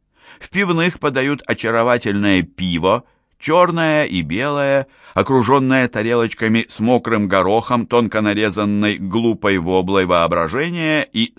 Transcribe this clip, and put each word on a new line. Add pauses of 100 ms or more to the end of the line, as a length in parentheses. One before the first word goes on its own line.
(380)
В
пивных
подают
очаровательное
пиво, (340)
черное
и
белое, (280)
окруженное
тарелочками
с
мокрым
горохом,
тонко
нарезанной
глупой
воблой
воображения
и